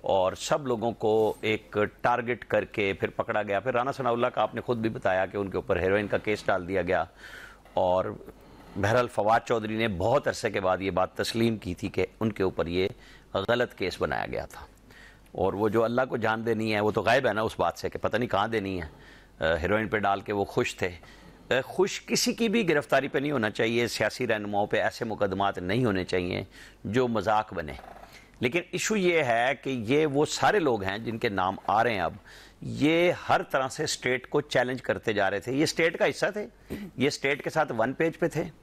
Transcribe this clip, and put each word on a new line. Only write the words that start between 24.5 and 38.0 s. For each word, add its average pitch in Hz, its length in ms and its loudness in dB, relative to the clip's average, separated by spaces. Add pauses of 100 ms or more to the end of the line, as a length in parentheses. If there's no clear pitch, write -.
पे 110 100 0
ऐसे 110 280 0
मुकदमात 98 540 0
नहीं 101 260 0
होने 92 180 2
चाहिए 92 440 -2 (380)
जो 123 220 2
मजाक 107 460 0
बने। 78 240 -8 (640)
लेकिन 127 220 0 (100)
इशू 214 220 0
ये 175 260 4
है 123 340 2
कि - 140 -8
ये 135 360 2
वो 147 200 2
सारे 170 340 2
लोग 120 240 2
हैं 101 200 -4
जिनके 113 260 -2
नाम 95 280 0 (120)
आ 104 120 4
रहे 117 120 2
हैं 92 80 0
अब, 82 160 -2 (460)
ये 147 540 2
हर 151 240 2
तरह 131 260 -2
से 151 200 -6
स्टेट 127 380 -2
को - 160 0
चैलेंज 127 400 0
करते 107 320 -2
जा 101 140 2
रहे 98 120 0
थे। 117 120 -6
ये 143 140 2
स्टेट 170 320 0
का 208 80 2
हिस्सा 160 300 0
थे, 208 80 -6 (560)
ये 131 100 4
स्टेट 143 320 -2
के 170 80 -4
साथ 151 220 0
वन 117 220 0
पेज 160 220 0